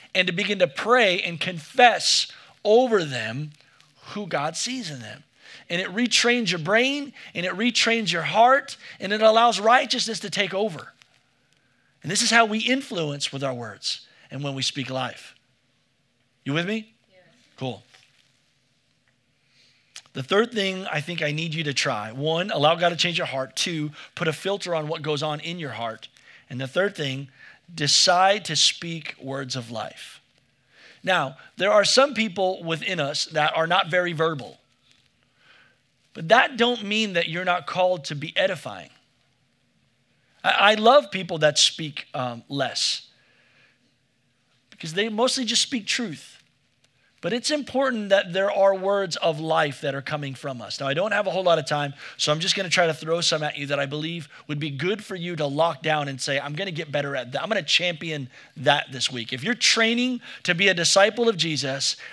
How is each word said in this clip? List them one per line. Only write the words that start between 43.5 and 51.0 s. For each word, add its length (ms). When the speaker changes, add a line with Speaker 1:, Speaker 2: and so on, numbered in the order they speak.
Speaker 1:
because 240
they 140
mostly 380
just 160
speak 260
truth. 540
But 120
it's 180
important 580
that 240
there 180
are 240
words 420
of 220
life 420
that 120
are 80
coming 320
from 260
us. 200
Now, 80
I 80
don't 160